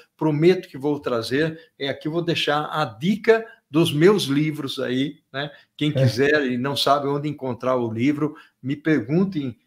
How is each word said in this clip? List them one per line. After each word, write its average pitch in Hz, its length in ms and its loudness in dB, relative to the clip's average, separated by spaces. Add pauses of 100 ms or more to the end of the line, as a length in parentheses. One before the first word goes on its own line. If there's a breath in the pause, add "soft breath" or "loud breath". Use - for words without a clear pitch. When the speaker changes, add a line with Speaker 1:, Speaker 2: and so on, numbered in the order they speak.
(160 loud breath)
Speaker 1:
Prometo 160 540 2
que 147 80 -16
vou 143 220 -2
trazer. 131 600 -2 (200 loud breath)
É, 139 100 -4
aqui 135 180 -8
eu 151 40 -4
vou 170 100 -2
deixar 151 500 -2
a 156 140 -4
dica 196 580 0 (260 loud breath)
dos 156 220 2
meus 160 340 6
livros 143 520 -2
aí, 131 400 -4 (160)
né? 143 160 -6 (260 loud breath)
Quem 151 140 -2
Speaker 2:
É. 143 40 0
Speaker 1:
quiser 135 520 2
e 123 140 -2
não 139 160 -2
sabe 143 320 0
onde 143 200 -2
encontrar 127 480 -4
o 120 160 -2
livro, 143 440 0 (260 loud breath)
me 135 140 -6
perguntem, 147 920 0